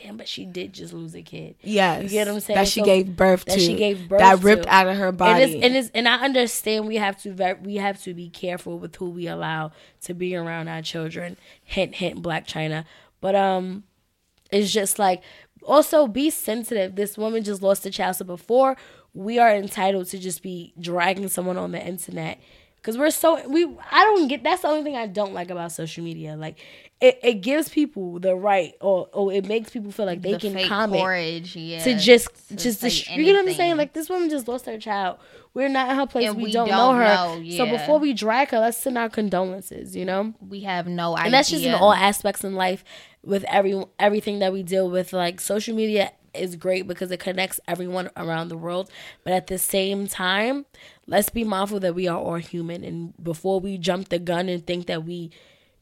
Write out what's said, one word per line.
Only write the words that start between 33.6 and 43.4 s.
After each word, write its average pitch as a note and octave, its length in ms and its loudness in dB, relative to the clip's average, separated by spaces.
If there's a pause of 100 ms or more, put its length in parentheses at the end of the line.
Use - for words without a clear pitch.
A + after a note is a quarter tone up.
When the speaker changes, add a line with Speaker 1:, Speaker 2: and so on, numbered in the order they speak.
Speaker 3:
anything. E4+ 160 2
Speaker 1:
Like, D4 160 -2
this D#4+ 160 -8
woman F4+ 200 -2
just C4+ 200 -4
lost A#3+ 160 -6
her A3+ 120 -10
child. G3+ 400 -4 (360)
We're C4+ 160 0
not C4 220 0
in C4+ 40 0
her C#4 120 0
place. A#3 200 0
Speaker 3:
And G#3 100 -4
Speaker 1:
We A3+ 60 -4
Speaker 3:
we G#3+ 80 -4
Speaker 1:
don't A#3 160 2
Speaker 3:
don't G3 100 4
Speaker 1:
know B3+ 160 6 (120)
her. - 0 - (100)
Speaker 3:
know, F3 200 0 (220)
Speaker 1:
So B3 60 2
Speaker 3:
yeah. A#3+ 140 0
Speaker 1:
before D4+ 220 4
we C#4+ 140 0
drag A3 360 0
her, A#3 100 2
let's A3+ 180 2
send B3+ 200 -4
our A3+ 120 -2
condolences, F#3+ 840 -4
you F#3 100 -6
know? G3 280 -4 (120)
Speaker 3:
We G3 160 -14
have F3+ 260 -4
no E3+ 280 -2
idea. E3 100 0
Speaker 1:
And A3+ 80 2
that's C#4 160 6
just - 140 -2
in A#3+ 100 2
all G3+ 200 8
aspects G3 500 2
in G3 120 -6
life F#3 280 -2 (400)
with G3 220 -2